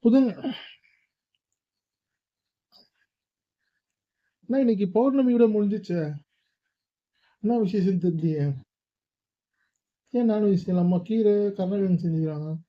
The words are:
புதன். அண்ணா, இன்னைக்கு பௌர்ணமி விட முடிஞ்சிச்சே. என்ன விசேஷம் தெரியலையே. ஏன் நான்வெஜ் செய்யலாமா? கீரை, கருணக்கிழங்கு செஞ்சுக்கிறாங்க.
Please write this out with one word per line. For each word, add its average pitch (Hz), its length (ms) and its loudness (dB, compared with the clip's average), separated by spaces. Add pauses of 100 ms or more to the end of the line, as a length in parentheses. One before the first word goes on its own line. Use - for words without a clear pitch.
புதன். 254 240 4 (4000)
அண்ணா, 262 200 -2
இன்னைக்கு 208 220 0 (100)
பௌர்ணமி 262 400 2
விட 233 180 6
முடிஞ்சிச்சே. 208 480 -2 (1400)
என்ன 233 220 0
விசேஷம் 185 380 0
தெரியலையே. 160 420 -2 (1700)
ஏன் 240 140 2
நான்வெஜ் 202 340 2
செய்யலாமா? 180 420 2
கீரை, 214 300 2 (200)
கருணக்கிழங்கு 185 460 0
செஞ்சுக்கிறாங்க. 156 460 -4 (200)